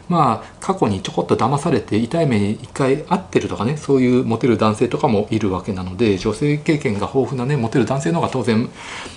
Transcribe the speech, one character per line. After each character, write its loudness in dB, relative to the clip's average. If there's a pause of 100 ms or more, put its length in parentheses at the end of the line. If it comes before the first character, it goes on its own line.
ま 2
あ、 -20
過 -2
去 0
に -2
ち -8
ょ -10
こ -2
っ -2
と 2
騙 2
さ -2
れ 2
て -2
痛 0
い 2
目 2
に 0
一 -10
回 0
遭 0
っ -2
て 2
る -2
と -6
か -2
ね、 -2
そ 0
う 6
い 4
う 0
モ 0
テ 0
る 4
男 2
性 2
と -4
か 0
も 2
い 0
る 0
わ -4
け -6
な -8
の -8
で、 4
女 -2
性 0
経 0
験 -2
が -4
豊 0
富 -6
な -4
ね、 0
モ 0
テ 2
る 4
男 -2
性 -2
の 0
方 -2
が -4
当 -2
然、 2 (460)